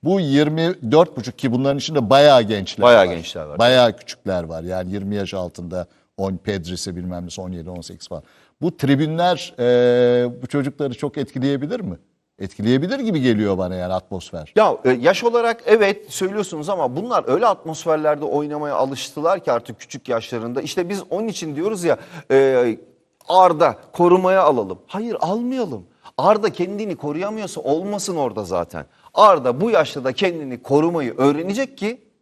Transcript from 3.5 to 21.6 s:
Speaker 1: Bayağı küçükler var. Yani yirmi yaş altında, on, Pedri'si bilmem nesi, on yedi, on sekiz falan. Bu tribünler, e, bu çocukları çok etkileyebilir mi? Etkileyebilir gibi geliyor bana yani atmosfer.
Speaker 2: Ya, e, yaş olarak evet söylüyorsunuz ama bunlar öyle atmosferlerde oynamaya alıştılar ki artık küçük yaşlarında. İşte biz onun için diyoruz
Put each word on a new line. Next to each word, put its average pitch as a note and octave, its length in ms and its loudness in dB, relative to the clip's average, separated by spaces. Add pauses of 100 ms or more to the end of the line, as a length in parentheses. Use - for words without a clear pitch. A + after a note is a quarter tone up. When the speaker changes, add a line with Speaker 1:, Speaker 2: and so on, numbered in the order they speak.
Speaker 1:
Bayağı A#2+ 380 4
küçükler - 480 -8
var. D#2+ 180 -10
Yani F#2 300 -6
yirmi G2+ 240 -6
yaş G2 180 -6
altında, F2 520 -8 (300)
on, G2 200 -4
Pedri'si F2+ 600 -6
bilmem F2+ 300 -10
nesi, E2+ 140 -14
on F#2 120 -10
yedi, E2+ 180 -12
on F2 100 -12
sekiz - 280 -18
falan. D#2 140 -12 (400)
Bu D#3+ 140 -4
tribünler, D#3+ 840 0
e, B2 840 2
bu C3 40 -12
çocukları C#3 480 -4
çok C#3+ 240 -8
etkileyebilir C#3 640 -4
mi? F#2+ 160 -10 (420)
Etkileyebilir C3 600 0
gibi G#3 200 -2
geliyor G#2+ 380 2
bana F#2 160 -4
yani F2+ 180 -4
atmosfer. F2+ 640 -8
Speaker 2:
Ya, G#3 280 4
e, B2+ 60 4
yaş C#3+ 340 2
olarak A#3 420 0
evet G3+ 420 2
söylüyorsunuz F#3 600 -6
ama D3 280 -2
bunlar G#3 320 -2
öyle F3+ 180 2
atmosferlerde D#3 800 0
oynamaya D3 500 -4
alıştılar D3 680 -2
ki C#3 80 0
artık A#2 280 -4
küçük - 280 -16
yaşlarında. A#2 540 -4
İşte F3 260 -4
biz G3 220 -6
onun G#3+ 180 -4
için D#3 280 -8
diyoruz F3+ 280 -4